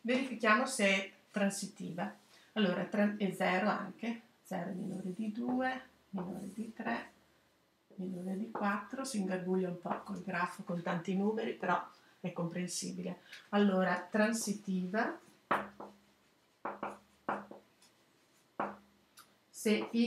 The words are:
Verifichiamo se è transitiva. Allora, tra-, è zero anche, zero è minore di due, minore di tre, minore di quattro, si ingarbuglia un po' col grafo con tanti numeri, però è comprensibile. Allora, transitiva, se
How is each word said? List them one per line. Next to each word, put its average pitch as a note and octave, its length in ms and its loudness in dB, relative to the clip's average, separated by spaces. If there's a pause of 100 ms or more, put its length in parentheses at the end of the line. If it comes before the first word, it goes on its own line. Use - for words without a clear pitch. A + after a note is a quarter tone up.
Verifichiamo A#3 640 4
se G#3 200 2
è G3 260 2 (180)
transitiva. G3 840 -2 (360)
Allora, F#3+ 320 4
tra-, G#3 320 2
è F#3+ 160 0
zero F#3+ 360 4
anche, G3 540 -4 (200)
zero F3+ 280 -6
è - 20 -6
minore F#3 420 -4
di G#3+ 160 -4
due, B3+ 580 -2 (220)
minore F#3+ 420 -6
di A3 200 -8
tre, A#3 400 -4 (840)
minore F#3 400 -4
di A3+ 140 -4
quattro, G#3+ 540 -2
si A3+ 140 -2
ingarbuglia F#3 500 2
un E3+ 100 -4
po' - 240 -6
col F#3 200 -8
grafo F3 400 -2
con F3 200 -2
tanti F3+ 320 0
numeri, G#3+ 400 2
però F3+ 280 0 (360)
è F3 140 -4
comprensibile. F3+ 880 -4 (300)
Allora, F#3 600 4
transitiva, G#3+ 1080 0 (4000)
se - 400 2 (180)